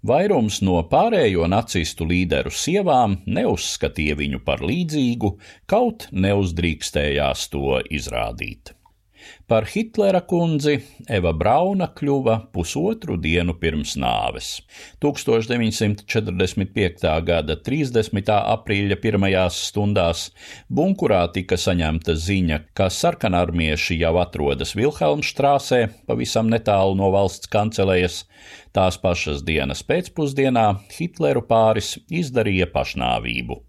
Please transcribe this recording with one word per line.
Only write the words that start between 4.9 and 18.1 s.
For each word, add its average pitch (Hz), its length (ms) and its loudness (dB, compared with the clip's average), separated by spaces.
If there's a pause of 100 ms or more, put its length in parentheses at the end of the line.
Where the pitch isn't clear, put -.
kaut - 480 0
neuzdrīkstējās 82 1400 0
to 67 300 -2 (100)
izrādīt. - 880 -8 (680)
Par 110 220 2
Hitlera 202 560 0
kundzi 160 540 0 (340)
Eva 87 240 2
Brauna 165 580 2
kļuva 135 440 0 (180)
pusotru 151 680 -2
dienu 82 380 0
pirms 76 400 -2
nāves. 60 640 -4 (400)
Tūkstoš 120 480 0
deviņsimt 110 580 0
četrdesmit 95 640 -2
piektā 87 480 0
gada 82 380 0
trīsdesmitā 117 800 0 (100)